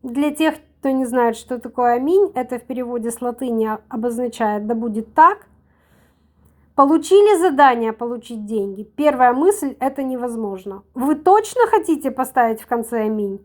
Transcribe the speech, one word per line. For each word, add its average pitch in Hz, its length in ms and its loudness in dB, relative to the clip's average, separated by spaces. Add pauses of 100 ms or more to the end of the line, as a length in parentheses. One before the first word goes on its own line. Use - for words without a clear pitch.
Для 277 280 -2
тех, 302 240 0 (240)
кто 269 100 -2
не 262 160 0
знает, 233 320 0
что 247 200 -10
такое 240 360 0
«Аминь», 330 420 2
это 247 240 -6
в - 40 -20
переводе 240 480 -6
с 233 100 -10
латыни 233 560 -4 (100)
обозначает 226 800 -4
«Да 233 80 -2
будет 220 380 -6
так». 349 340 4 (1300)
Получили 330 640 4
задание 262 540 2
получить 233 520 -10
деньги? 202 380 -6
Первая 254 480 2
мысль: 302 480 0
«Это 277 240 -4
невозможно». 226 800 -8 (100)
Вы 277 220 0
точно 427 520 2
хотите 311 440 0
поставить 233 480 0
в - 80 -20
конце 233 360 -4
«Аминь»? 208 420 -4